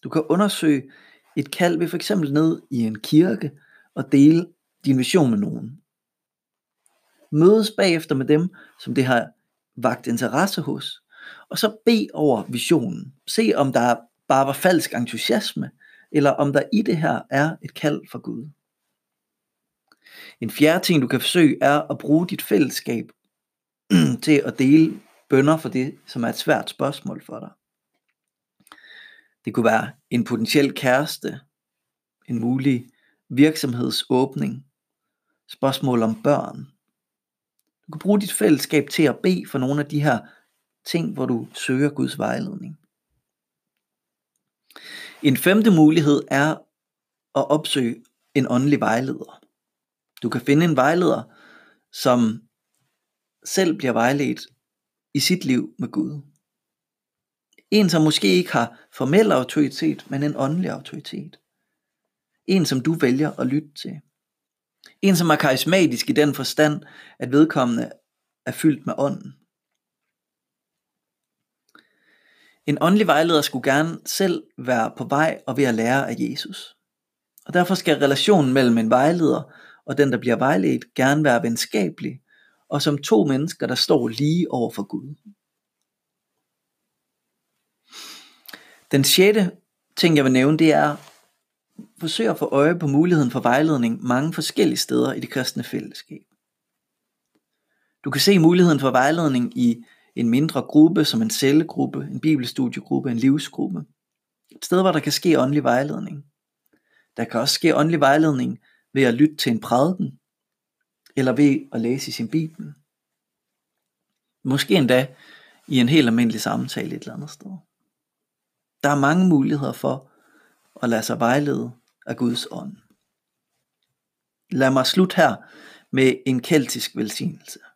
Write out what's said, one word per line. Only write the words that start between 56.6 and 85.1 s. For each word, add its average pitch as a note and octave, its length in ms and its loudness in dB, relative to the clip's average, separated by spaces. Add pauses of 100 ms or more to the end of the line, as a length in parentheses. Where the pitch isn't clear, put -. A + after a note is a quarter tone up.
En, G3+ 200 4
som D#3+ 120 4
måske D#3 260 2
ikke F3+ 240 2
har A#2 260 -2 (140)
formel F3 400 2
autoritet, C#3+ 760 -2
men C#3 120 -4
en D3 140 -4
åndelig D#3 340 -2
autoritet. - 720 -14 (1080)
En, F3+ 200 2
som C3 140 -2
du D#3 140 -2
vælger D3 380 0
at B2+ 140 -6
lytte D3 220 -4 (140)
til. - 180 -12 (1040)
En, G3 140 4
som E3 140 2
er D3+ 60 4
karismatisk C#3+ 760 0
i - 20 0
den D3 220 2
forstand, D3+ 480 -2 (360)
at B2 140 -6
vedkommende C3 600 2 (540)
er B2 60 -8
fyldt - 340 -2
med - 120 -6
ånden. C3 360 -6 (3250)
En D3 140 -2
åndelig F#3+ 260 4
vejleder D#3+ 360 2
skulle C3 300 -4
gerne D#3+ 340 -2
selv F#3 380 -2 (140)
være A#2+ 380 -2
på B2+ 80 -8
vej D3 420 -2
og B2 100 -6
ved C#3 80 2
at A#2+ 100 0
lære A#2+ 340 0
af A#2+ 100 -6
Jesus. - 580 -10 (720)
Og - 80 -14
derfor F3+ 200 2
skal E3 240 0
relationen C#3 540 2
mellem B2 260 4
en A2 120 0
vejleder D3 520 2 (440)
og C3+ 120 -8
den, C#3 140 4
der A#2+ 60 -2
bliver A#2+ 180 0
vejledt, C#3 580 0
gerne C#3 300 2
være B2 180 4
venskabelig - 800 -4 (480)
og D3 140 -4
som D3 160 0
to G#3 260 2
mennesker, C#3 420 -4
der B2+ 80 -2
står B2+ 340 0
lige D3 420 -2
over A#2+ 200 -4
for - 120 -10
Gud. C#3 320 -12 (3750)